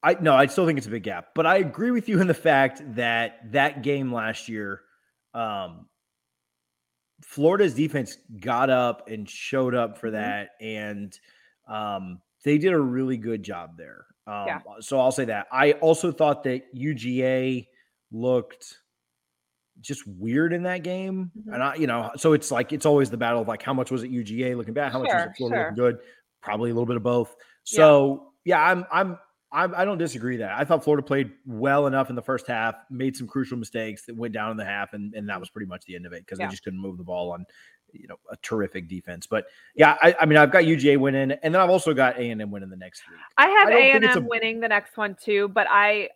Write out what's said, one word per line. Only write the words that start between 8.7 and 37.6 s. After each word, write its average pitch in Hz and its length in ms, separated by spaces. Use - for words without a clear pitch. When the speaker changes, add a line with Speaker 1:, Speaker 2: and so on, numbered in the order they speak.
Speaker 1:
and 107 200
showed 127 460
up 113 220
for 117 100
Speaker 2:
Mm-hmm. 107 80
Speaker 1:
that, 104 360
and, 104 580
um, 101 540
they 147 120
did 175 140
a 165 80
really 131 380
good 110 260
job 85 340
there. 71 280
Um, 104 220
Speaker 2:
Yeah. 156 120
Speaker 1:
so 135 200
I'll 131 120
say 131 140
that. 107 260
I 143 220
also 160 380
thought 147 320
that 131 280
U 139 220
G 123 320
A 131 420
looked 120 680
just - 260
weird 117 460
in 175 100
that 180 200
game. 185 540
Speaker 2:
Mm-hmm. 214 160
Speaker 1:
And 123 80
I, 139 140
you 156 120
know, 117 280
so 156 160
it's 147 200
like, 131 200
it's 151 140
always 143 240
the 113 80
battle 117 240
of, 107 80
like, 110 120
how 135 120
much 131 180
was 127 120
it 127 80
U 123 120
G 113 220
A 123 100
looking 113 180
bad? 135 200
How 131 60
much 127 80
was 185 140
Speaker 2:
Sure, 170 100
Speaker 1:
it - 60
Florida 131 200
Speaker 2:
sure. 180 80
Speaker 1:
looking 156 100
good? 120 240
Probably 107 280
a 120 40
little 117 140
bit 120 80
of 110 80
both. 120 320
Speaker 2:
Yeah. 143 60
Speaker 1:
So, 143 540
yeah, 175 180
I'm, 180 260
I'm, 175 280
I'm, 170 240
I 180 80
don't 202 140
disagree 127 400
that. 104 200
I 139 60
thought 143 200
Florida 147 220
played 135 260
well 135 420
enough 135 220
in 127 60
the 120 60
first 127 260
half, 113 280
made 131 280
some 127 100
crucial 131 300
mistakes 110 480
that 117 100
went 113 180
down 110 180
in 110 60
the 107 60
half, 101 300
and, 104 200
and 104 140
that 98 120
was 92 100
pretty 107 180
much 90 180
the 90 100
end 87 100
of 87 80
it 85 120
'cause 95 140
Speaker 2:
Yeah. 92 60
Speaker 1:
they - 60
just 95 120
couldn't 95 160
move 95 180
the 90 60
ball 87 280
on, 85 140